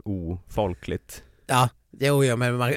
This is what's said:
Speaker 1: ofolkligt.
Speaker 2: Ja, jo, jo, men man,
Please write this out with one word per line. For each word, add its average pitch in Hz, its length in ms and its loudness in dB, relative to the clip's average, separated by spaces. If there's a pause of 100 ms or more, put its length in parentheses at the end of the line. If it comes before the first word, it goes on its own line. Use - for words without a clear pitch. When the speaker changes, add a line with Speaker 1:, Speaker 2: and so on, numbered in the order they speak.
Speaker 1:
ofolkligt. 90 1160 -6 (240)
Speaker 2:
Ja, 127 220 4 (300)
jo, 139 260 4
jo, 123 100 2
men 123 200 0
man, 123 220 0